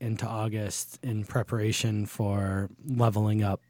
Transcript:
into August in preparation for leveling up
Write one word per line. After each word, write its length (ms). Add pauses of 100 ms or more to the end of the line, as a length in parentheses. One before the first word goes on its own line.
into 260
August 720
in 220
preparation 800
for 640 (160)
leveling 580
up 260